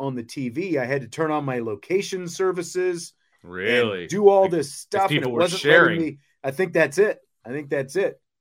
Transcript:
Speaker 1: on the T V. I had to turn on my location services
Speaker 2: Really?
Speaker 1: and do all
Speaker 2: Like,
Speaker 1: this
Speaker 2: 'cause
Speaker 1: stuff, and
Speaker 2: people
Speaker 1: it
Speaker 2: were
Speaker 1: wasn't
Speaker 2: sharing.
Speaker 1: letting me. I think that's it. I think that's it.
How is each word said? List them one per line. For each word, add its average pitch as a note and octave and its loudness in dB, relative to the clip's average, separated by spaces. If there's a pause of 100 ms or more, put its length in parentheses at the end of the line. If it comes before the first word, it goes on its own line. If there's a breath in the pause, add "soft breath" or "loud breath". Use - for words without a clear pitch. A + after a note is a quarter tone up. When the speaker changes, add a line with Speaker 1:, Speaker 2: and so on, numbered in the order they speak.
Speaker 1:
on C3+ -4
the A#2 -6
T B2 -8
V. D#3 -2
I B2 -2
had C3+ -2
to A2 -16
turn D#3 -2
on D3+ -2
my C3 -2
location F3 -4
services F3+ -4 (300)
Speaker 2:
Really? G2 -2
Speaker 1:
and E2+ -12
do G3+ 4
all G3 6
Speaker 2:
Like, F#3 2
Speaker 1:
this D3 -2
Speaker 2:
'cause - -16
Speaker 1:
stuff, G3 -2
and D3+ 0
Speaker 2:
people B2+ -2
Speaker 1:
it A#2+ -2
Speaker 2:
were D#3+ 2
Speaker 1:
wasn't F3 0
Speaker 2:
sharing. D3 6
Speaker 1:
letting D3+ -4
me. - -20 (240)
I C#3 -4
think F3+ -2
that's D#3 2
it. G3+ 2 (260)
I A2+ -14
think C#3+ -8
that's C#3 -4
it. F#3 -2 (220)